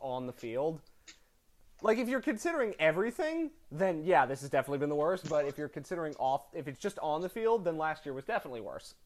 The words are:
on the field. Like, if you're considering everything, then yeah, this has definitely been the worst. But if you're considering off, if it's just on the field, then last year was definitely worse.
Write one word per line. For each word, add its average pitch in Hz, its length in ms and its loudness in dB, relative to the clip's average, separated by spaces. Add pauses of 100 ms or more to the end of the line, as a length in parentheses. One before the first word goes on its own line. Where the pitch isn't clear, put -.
on 127 240 -4
the 123 80 -6
field. 139 480 -2 (1000)
Like, 220 160 4
if 240 100 0
you're 254 120 0
considering 277 580 0
everything, 247 720 2 (200)
then 160 320 0
yeah, 160 220 6
this 135 160 -2
has 139 80 -10
definitely 139 300 0
been 147 100 0
the 147 60 0
worst. 156 340 0
But 151 160 2
if 143 120 -4
you're 143 120 -6
considering 156 460 -6
off, 135 260 0 (120)
if 156 140 -8
it's 135 120 -8
just - 200 -6
on 156 220 0
the 180 80 -4
field, 226 340 2
then 165 140 0
last 156 280 -2
year 143 80 -6
was 131 120 -8
definitely 151 360 -4
worse. - 340 -12 (100)